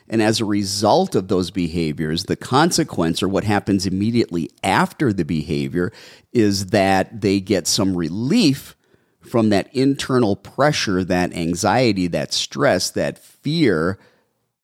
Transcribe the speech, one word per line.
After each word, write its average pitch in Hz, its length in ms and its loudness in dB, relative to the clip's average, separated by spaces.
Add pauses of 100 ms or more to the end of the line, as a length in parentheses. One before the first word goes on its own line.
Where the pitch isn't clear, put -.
and 113 140 0
as 110 180 2
a 113 60 -2
result 104 680 0
of 98 120 0
those 92 240 -2
behaviors, 80 760 -2
the 87 100 -2
consequence 131 840 0
or 95 60 0
what 95 160 0
happens 101 420 0
immediately 98 640 -2 (140)
after 123 480 0
the 95 140 0
behavior 76 640 -2 (400)
is 104 360 2
that 95 540 2
they 101 180 2
get 95 280 -2
some 98 280 0
relief 127 800 0 (460)
from 110 280 0
that 98 260 0
internal 131 600 2
pressure, 120 680 0
that 90 300 0
anxiety, 95 720 0
that 78 260 -4
stress, - 580 0
that 78 280 -4
fear, 101 800 0 (680)